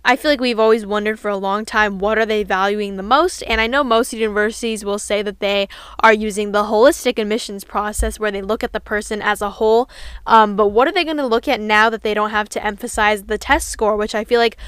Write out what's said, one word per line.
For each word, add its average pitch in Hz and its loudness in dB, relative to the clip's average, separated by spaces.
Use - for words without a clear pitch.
I 247 4
feel 302 0
like 262 2
we've 240 0
always 220 4
wondered 208 -4
for 208 -6
a 202 -4
long 196 -4
time, 208 0
what 214 0
are 220 2
they 214 -2
valuing 202 -2
the 190 -8
most? 285 0
And 220 -2
I 226 0
know 269 0
most 233 0
universities 220 -2
will 202 -4
say 208 -2
that 202 -8
they 202 0
are 220 8
using 208 -2
the 208 2
holistic 233 2
admissions 214 -6
process 214 -4
where 214 -2
they 196 -6
look 208 -4
at 233 -6
the 214 -6
person 214 -6
as 208 -2
a 202 -4
whole, 226 2
um, 220 6
but 208 4
what 226 4
are 349 -2
they 359 0
gonna 294 -2
look 226 0
at 233 0
now 214 4
that 220 -4
they 214 -2
don't 214 0
have 208 -2
to - -8
emphasize 208 -2
the 214 -4
test 294 0
score, 202 -2
which 214 -4
I 214 -2
feel 233 2
like 233 2